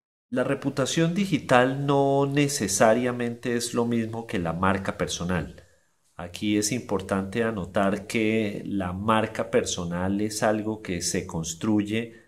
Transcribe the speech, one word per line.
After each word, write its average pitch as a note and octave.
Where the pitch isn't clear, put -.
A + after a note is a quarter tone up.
La B2+
reputación C#3+
digital C#3
no C#3
necesariamente B2
es A#2
lo A#2+
mismo A#2
que G#2
la E2+
marca F#2+
personal. F2
Aquí G#2
es G#2
importante G2
anotar G2
que G#2+
la F#2
marca A2
personal F#2
es G#2+
algo G#2+
que F2
se F2
construye G#2